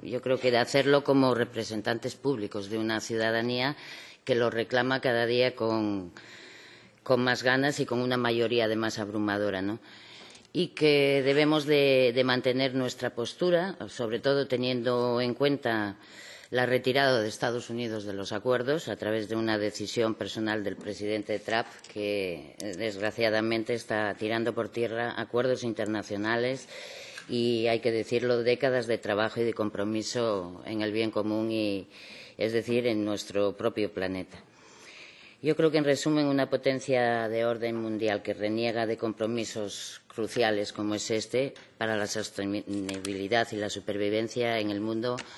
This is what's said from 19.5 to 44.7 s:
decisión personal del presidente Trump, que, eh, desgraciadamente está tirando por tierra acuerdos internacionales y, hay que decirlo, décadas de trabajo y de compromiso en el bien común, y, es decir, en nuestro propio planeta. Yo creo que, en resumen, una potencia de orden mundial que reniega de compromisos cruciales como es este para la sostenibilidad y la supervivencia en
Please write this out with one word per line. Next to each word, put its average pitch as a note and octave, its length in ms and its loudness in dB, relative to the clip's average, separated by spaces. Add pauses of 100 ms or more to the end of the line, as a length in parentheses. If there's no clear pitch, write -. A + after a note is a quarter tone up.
decisión G#2+ 580 0
personal G#2+ 480 -4
del F#2+ 140 -4
presidente G#2 600 -4
Trump, A2+ 280 -2 (260)
que, F#2+ 680 -4
eh, G2 160 -6
desgraciadamente A2 960 0
está G#2+ 420 0
tirando A2+ 380 0
por A2 160 -2
tierra A#2 500 -2
acuerdos A#2+ 440 0
internacionales A2 1040 -2 (600)
y, A#2 400 0
hay A#2 140 2
que A#2 100 0
decirlo, A#2+ 520 0
décadas B2 440 2
de A2+ 100 2
trabajo G#2+ 440 0
y - 20 2
de A#2 100 0
compromiso G#2 1120 -2
en G#2+ 160 -4
el G#2+ 120 0
bien A2 180 0
común, G#2+ 400 -2
y, G#2 380 -2 (480)
es A2 160 0
decir, A#2+ 340 0
en G#2+ 160 0
nuestro G2+ 540 -2
propio G#2+ 340 -2
planeta. F#2 460 -4 (1040)
Yo D3+ 160 2
creo D#3+ 120 6
que, D3+ 100 4
en D3 40 4
resumen, C#3+ 440 4
una C#3 220 2
potencia B2 800 2
de A2+ 180 0
orden A#2 300 0
mundial A2 480 0
que G#2 100 -4
reniega A2 520 0
de A2 120 0
compromisos A2 1120 -4
cruciales G#2+ 640 0
como G#2+ 240 -2
es G#2 160 -4
este A#2+ 420 -2 (240)
para A2 200 0
la G#2 100 -2
sostenibilidad G2+ 1400 -2
y G#2+ 60 -6
la G#2 120 -4
supervivencia G#2+ 880 -2
en G#2 120 -2